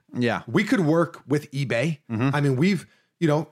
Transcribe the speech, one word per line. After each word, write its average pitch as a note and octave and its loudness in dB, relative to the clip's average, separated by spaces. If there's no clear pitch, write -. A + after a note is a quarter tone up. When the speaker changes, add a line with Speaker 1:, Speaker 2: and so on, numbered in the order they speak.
Speaker 1:
Yeah. A#2 0
Speaker 2:
We D3+ 0
could A3+ 0
work D#3+ 2
with C#3+ -2
eBay. C3+ -2
Speaker 1:
Mm-hmm. B2 0
Speaker 2:
I D3 0
mean, C#3+ 2
we've, F3+ 0
you E3+ 2
know, D3+ 0